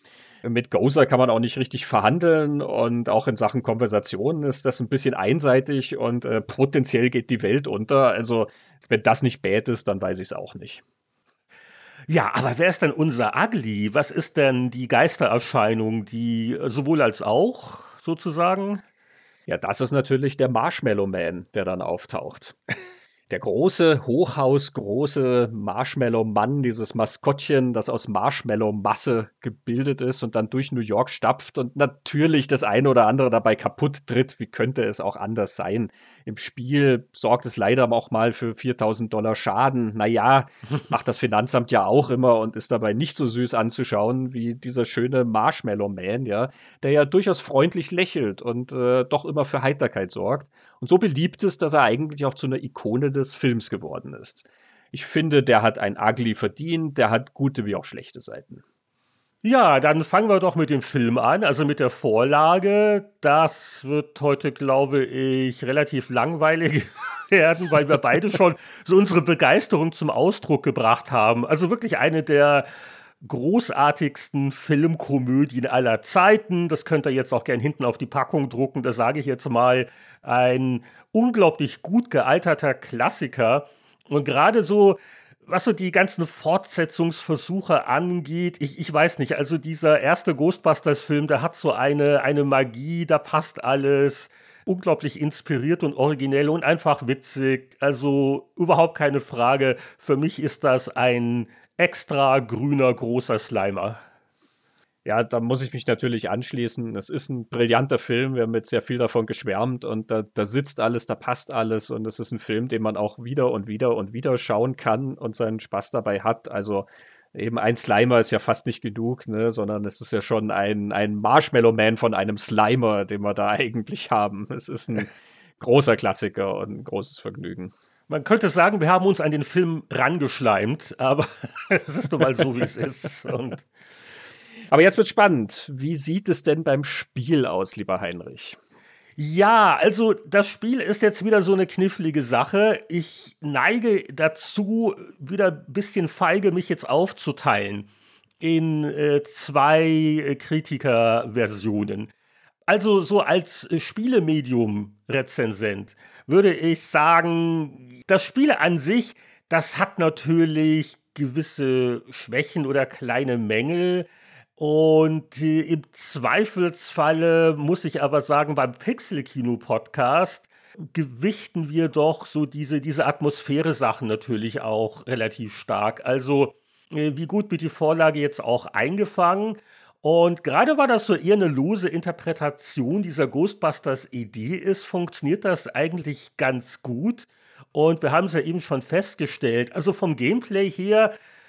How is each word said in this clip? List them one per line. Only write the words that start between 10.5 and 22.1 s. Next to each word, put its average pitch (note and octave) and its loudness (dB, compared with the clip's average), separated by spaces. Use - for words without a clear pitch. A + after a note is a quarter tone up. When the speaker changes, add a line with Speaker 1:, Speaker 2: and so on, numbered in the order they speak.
Speaker 1:
nicht. - -18
Speaker 2:
Ja, C3+ 2
aber B2 -2
wer F3 4
ist E3+ 0
denn D3+ 2
unser B2 0
Ugly? A2 -2
Was C#3+ 0
ist - -6
denn B2+ 2
die B2 -8
Geistererscheinung, A2+ 2
die, A#2 -4
äh, C#3 -6
sowohl C#3+ 0
als A2 0
auch D#3+ -2
sozusagen? F3+ -2
Speaker 1:
Ja, F3+ -4
das D3 -4
ist C3 -2
natürlich C3+ 0
der C3 2
Marshmallow A#2 0
Man, F2+ -6
der G2 -4
dann F2+ -4
auftaucht. - -8